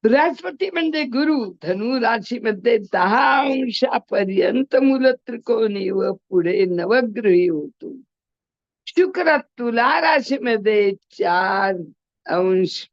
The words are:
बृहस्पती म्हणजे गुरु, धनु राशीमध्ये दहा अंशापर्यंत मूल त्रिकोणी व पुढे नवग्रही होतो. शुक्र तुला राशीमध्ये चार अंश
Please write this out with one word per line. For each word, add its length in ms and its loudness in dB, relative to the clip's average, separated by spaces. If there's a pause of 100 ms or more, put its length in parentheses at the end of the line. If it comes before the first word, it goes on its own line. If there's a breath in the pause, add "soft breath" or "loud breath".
बृहस्पती 640 0
म्हणजे 340 -2
गुरु, 320 0 (260)
धनु 380 -2
राशीमध्ये 760 -2 (160)
दहा 320 2 (160)
अंशापर्यंत 1400 0
मूल 340 4
त्रिकोणी 800 -2
व 220 -2 (180)
पुढे 360 2
नवग्रही 840 2
होतो. 440 -6 (960)
शुक्र 500 2 (220)
तुला 300 0 (120)
राशीमध्ये 920 0 (280)
चार 560 0 (520)
अंश 540 0 (120)